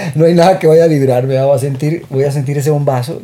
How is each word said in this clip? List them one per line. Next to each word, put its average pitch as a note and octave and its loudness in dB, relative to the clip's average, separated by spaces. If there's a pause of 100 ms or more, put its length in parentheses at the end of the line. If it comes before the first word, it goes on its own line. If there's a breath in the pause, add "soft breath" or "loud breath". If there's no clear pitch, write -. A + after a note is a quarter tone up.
(160 loud breath)
no D#3+ 2
hay E3+ 4
nada F3+ 4
que F3 -2
vaya D#3+ 4
a E3 4
librarme, C3+ 0
voy C#3 2
a C3+ 0
sentir, C#3+ -4
voy C3+ -2
a C#3+ -2
sentir C#3+ -4
ese D3 -2
bombazo C#3 -2